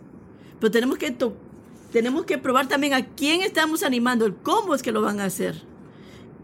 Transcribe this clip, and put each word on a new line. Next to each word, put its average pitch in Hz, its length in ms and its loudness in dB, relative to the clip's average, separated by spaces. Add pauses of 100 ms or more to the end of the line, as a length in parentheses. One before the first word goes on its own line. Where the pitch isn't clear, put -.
(600)
Pero 220 100 4
tenemos 233 300 2
que 302 100 -4
to-, 240 260 -2 (560)
tenemos 247 340 0
que 302 120 0
probar 262 300 2
también 277 260 0
a 254 120 2 (100)
quién 311 260 2
estamos 320 400 0
animando, 247 460 2
el 185 80 -2
cómo 370 400 0
es 262 80 0
que 247 80 -2
lo 214 100 0
van 208 180 -2
a 202 60 -2
hacer. 180 380 -4 (800)